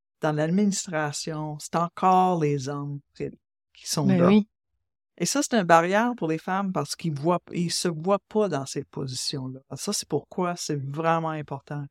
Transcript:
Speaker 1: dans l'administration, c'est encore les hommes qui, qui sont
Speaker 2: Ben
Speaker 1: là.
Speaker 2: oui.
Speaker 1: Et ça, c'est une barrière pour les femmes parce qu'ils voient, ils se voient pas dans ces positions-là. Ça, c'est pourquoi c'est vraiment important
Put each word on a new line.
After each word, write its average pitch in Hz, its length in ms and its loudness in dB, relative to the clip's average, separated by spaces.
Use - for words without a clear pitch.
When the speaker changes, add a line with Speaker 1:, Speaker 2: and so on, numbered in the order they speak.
Speaker 1:
dans 156 100 0
l'administration, 156 1300 -2
c'est - 160 -8
encore 185 640 4
les 143 280 0
hommes 143 300 -6
qui, - 140 -6
qui - 140 -16
sont 151 180 0
Speaker 2:
Ben 190 160 4
Speaker 1:
là. 175 40 6
Speaker 2:
oui. 208 220 6
Speaker 1:
Et 175 80 -2
ça, 269 160 0
c'est - 140 0
une 208 60 4
barrière 180 540 6
pour 170 100 -4
les 160 120 0
femmes 190 340 -4
parce 147 240 -4
qu'ils 160 180 -4
voient, 165 280 0
ils 170 180 0
se - 160 -2
voient 180 420 0
pas 214 200 0
dans 139 180 -4
ces - 160 -6
positions-là. 131 760 -8
Ça, 202 160 -6
c'est - 160 -6
pourquoi 175 480 -4
c'est 147 240 -4
vraiment 160 500 -2
important 147 600 -8